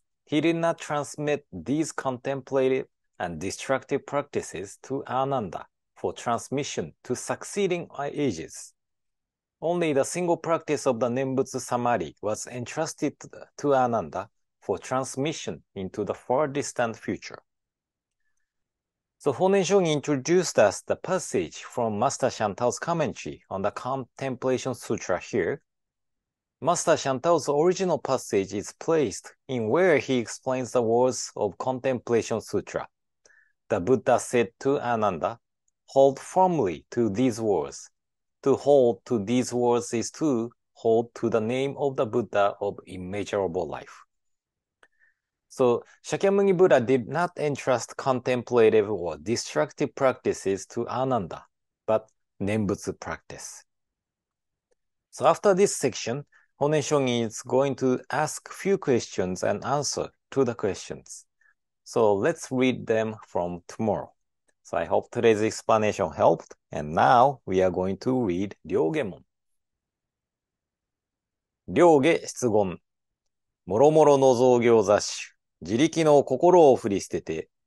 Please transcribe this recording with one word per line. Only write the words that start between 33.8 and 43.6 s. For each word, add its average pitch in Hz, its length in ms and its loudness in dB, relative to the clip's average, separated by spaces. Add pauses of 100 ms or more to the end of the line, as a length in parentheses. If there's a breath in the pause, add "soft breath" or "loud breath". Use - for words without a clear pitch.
said 117 300 0 (100)
to 139 200 0
Ananda, 107 600 -2 (480)
"Hold 135 320 4
firmly 151 720 0
to 117 180 0
these 113 320 0
words. 92 480 -2 (540)
To 135 120 2
hold 127 500 4
to 113 180 -2
these 120 280 -2
words 120 420 0
is 113 180 -4
to 120 400 -2 (220)
hold 117 420 0
to 117 140 -2
the 113 120 2
name 131 360 -4
of 135 180 -2
the 135 100 0
Buddha 104 560 0
of 101 240 -4
immeasurable 92 800 -4